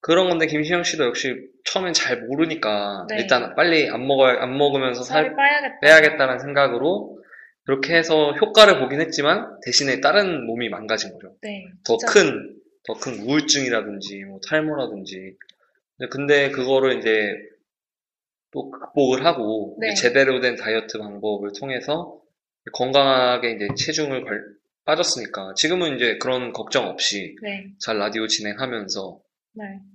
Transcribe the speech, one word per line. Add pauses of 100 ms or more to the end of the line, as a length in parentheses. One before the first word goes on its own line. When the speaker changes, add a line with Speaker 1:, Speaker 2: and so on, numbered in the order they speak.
Speaker 1:
그런
건데
김신영
씨도
역시 (300)
처음엔
잘
모르니까
Speaker 2:
네.
Speaker 1:
일단
빨리
안
먹어야,
안
먹으면서
Speaker 2:
살을
Speaker 1:
살
Speaker 2:
빼야겠다.
Speaker 1:
빼야겠다라는
생각으로 (480)
그렇게
해서
효과를
보긴
했지만 (160)
대신에
다른
몸이
망가진
거죠.
Speaker 2:
네, (180)
Speaker 1:
더
Speaker 2:
진짜.
Speaker 1:
큰, (300)
더
큰
우울증이라든지
뭐
탈모라든지. (640)
근데,
근데
그거를
이제 (1160)
또
극복을
하고
Speaker 2:
네.
Speaker 1:
이제
제대로
된
다이어트
방법을
통해서 (540)
건강하게
이제
체중을
걸-, (320)
빠졌으니까
지금은
이제
그런
걱정
없이
Speaker 2:
네. (180)
Speaker 1:
잘
라디오
진행하면서 (320)
Speaker 2:
네. (300)